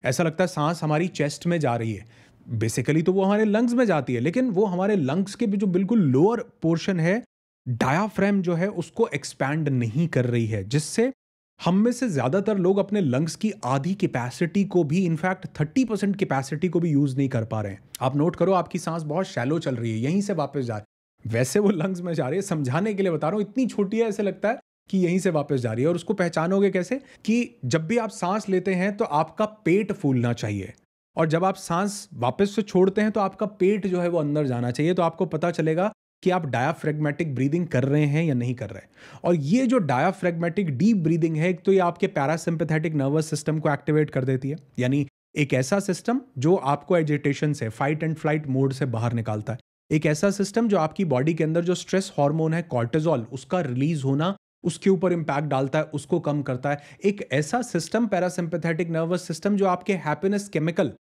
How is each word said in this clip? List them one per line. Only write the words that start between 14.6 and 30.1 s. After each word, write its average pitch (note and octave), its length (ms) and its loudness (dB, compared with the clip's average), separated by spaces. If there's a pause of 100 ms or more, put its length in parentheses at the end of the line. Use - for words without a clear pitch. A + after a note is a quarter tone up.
को F3+ 180 2
भी, E3+ 260 2
in D#3+ 80 0
fact F#3 280 -2 (140)
थर्टी F#3+ 260 0
परसेंट G3+ 300 -2
कैपेसिटी D#3 540 -2
को E3+ 100 0
भी E3+ 120 0
यूज़ C#3 260 2
नहीं C#3 120 0
कर A#2 160 -2
पा A2 160 -4
रहे G2+ 100 -6
हैं। F#2+ 100 -14 (200)
आप C3 140 0
नोट E3 200 0
करो, F3 180 2
आपकी F3 260 0
सांस E3 240 -6
बहुत D#3 220 -4
शैलो C#3 340 -2
चल C#3+ 160 -4
रही A2+ 160 -4
है, A2 60 -2
यहीं D3+ 240 0
से G3+ 120 -2
वापस D3 280 -4
जा A#2 160 -4
रही G#2 80 -12 (400)
है। G#2+ 80 -6
वैसे B2+ 260 2
वो G3+ 100 4
लंग्स F#3+ 320 0
में F3 120 -4
जा C#3+ 140 -2
रही D3 80 -2
है, G3 60 -2
समझाने E3 520 -2
के G3 100 -2
लिए F#3 80 2
बता D3+ 160 -2
रहा F3+ 80 0
हूँ, G#3+ 60 0
इतनी A3+ 240 -2
छोटी G#3 320 -2
है, A#3 60 4
ऐसे A3 200 -2
लगता G3+ 260 -2
है B3 100 -2 (300)
कि G3 80 0
यहीं F3+ 220 4
से F#3+ 100 2
वापस D3 280 0
जा A#2 160 -2
रही A#2+ 100 -2
है। D#3 60 2
और F3 60 2
उसको E3+ 180 -4
पहचानोगे F#3 580 2
कैसे? F#3+ 300 -2 (240)
कि A#3 300 0 (100)
जब D#3+ 220 0
भी A3+ 100 0
आप A3 120 -2
सांस G#3 400 -4
लेते F#3 240 0
हैं, G3 240 -2
तो A3 80 0
आपका D#3+ 400 -2
पेट G3+ 460 0
फूलना B2+ 420 0